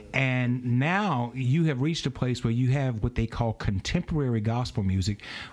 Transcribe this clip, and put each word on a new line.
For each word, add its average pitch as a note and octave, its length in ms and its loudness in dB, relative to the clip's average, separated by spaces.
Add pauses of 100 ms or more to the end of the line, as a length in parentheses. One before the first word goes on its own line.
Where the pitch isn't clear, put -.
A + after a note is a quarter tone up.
(140)
And B2+ 640 2
now D3+ 560 2
you C3+ 300 2
have C3+ 180 0
reached D#3 240 -2
a C#3 40 0
place B2+ 320 -2
where A#2 100 2
you B2 180 2
have B2+ 320 0
what A#2+ 120 -2
they A#2 120 0
call A#2 260 -2
contemporary B2 880 0
gospel A2+ 420 -2
music, F#2+ 400 0 (300)